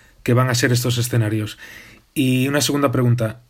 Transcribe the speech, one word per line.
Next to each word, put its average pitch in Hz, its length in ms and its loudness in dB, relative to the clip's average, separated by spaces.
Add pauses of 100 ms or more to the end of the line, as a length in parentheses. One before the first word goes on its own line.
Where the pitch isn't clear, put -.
(220)
que 120 120 2
van 127 160 2
a 123 40 0
ser 123 180 2
estos 120 260 0
escenarios? 110 600 -2 (560)
Y 131 340 0
una 143 120 0
segunda 143 300 0
pregunta, 120 600 0